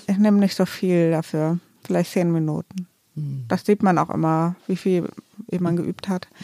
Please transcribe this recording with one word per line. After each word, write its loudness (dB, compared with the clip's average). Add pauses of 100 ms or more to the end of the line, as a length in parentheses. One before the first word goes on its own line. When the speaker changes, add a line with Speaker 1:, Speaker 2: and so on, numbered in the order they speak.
Speaker 1:
ich 0
nehm 6
nicht 2
so 2
viel 2
dafür. 0 (240)
Vielleicht -2
zehn 2
Minuten. -4 (280)
Speaker 2:
Mhm. -6
Speaker 1:
Das -2
sieht 2
man 4
auch 0
immer, 0 (120)
wie -2
viel, 0 (400)
wie -4
man 0
geübt -4
hat. -4 (140)